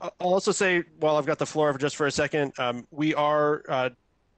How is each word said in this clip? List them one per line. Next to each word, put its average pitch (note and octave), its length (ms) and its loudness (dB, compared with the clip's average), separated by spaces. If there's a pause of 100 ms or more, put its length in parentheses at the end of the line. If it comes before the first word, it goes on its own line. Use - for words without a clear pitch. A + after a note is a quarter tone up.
I'll F3 180 -10
also F#3 320 0
say, F3+ 320 0 (160)
while D3+ 160 2
I've D3 100 0
got D3+ 120 0
the C#3+ 80 -2
floor D3+ 260 2
for C3+ 80 -6
just C#3+ 160 -2
for D3 120 0
a C3+ 40 0
second, C#3+ 480 0
um, A#2+ 320 -4
we D3+ 240 0
are, D3 540 2
uh, B2+ 200 0 (480)